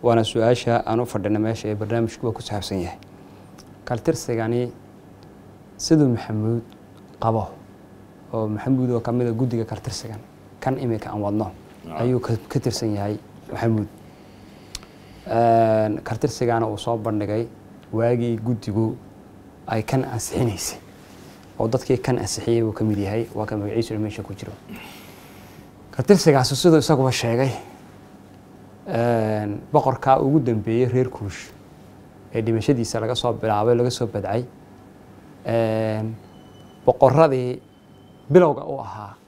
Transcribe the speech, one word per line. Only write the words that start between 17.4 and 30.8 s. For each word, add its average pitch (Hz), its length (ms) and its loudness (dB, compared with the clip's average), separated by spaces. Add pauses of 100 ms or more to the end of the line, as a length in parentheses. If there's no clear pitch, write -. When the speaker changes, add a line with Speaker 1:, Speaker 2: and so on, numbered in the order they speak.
Speaker 1:
waagii 117 500 2
guddigu 110 520 -2 (720)
ay 110 160 -2
kan 135 200 0
ansixinaysay, - 760 -4 (800)
oo 113 80 0
dadkii 123 320 0
kan 127 200 0
ansixiyey 117 440 -2
uu 110 80 0
ka 107 120 -4
mid 107 140 0
yahay, 104 380 -4
waa 107 100 -4
ka 110 120 -6
magaciisu 107 420 -4
meesha 104 240 -6
ku 98 100 -12
jiro. 98 180 -12 (1400)
Kaltirsigaas 139 580 6
siduu 160 260 6
isaguba 135 320 4
sheegay, 123 400 0 (1400)
een, 110 760 0 (100)
boqorka 135 500 4
ugu 143 220 4
dambeeyey 113 480 2